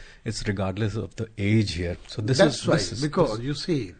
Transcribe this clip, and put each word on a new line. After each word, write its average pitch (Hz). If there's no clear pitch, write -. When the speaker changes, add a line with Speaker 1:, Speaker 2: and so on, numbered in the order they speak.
Speaker 1:
it's -
regardless 98
of 101
the 113
age 101
here. 87
So -
this 127
Speaker 2:
That's -
Speaker 1:
is, -
Speaker 2:
why, 156
Speaker 1:
this -
is, 120
Speaker 2:
because 147
Speaker 1:
this 117
Speaker 2:
you 147
see, 131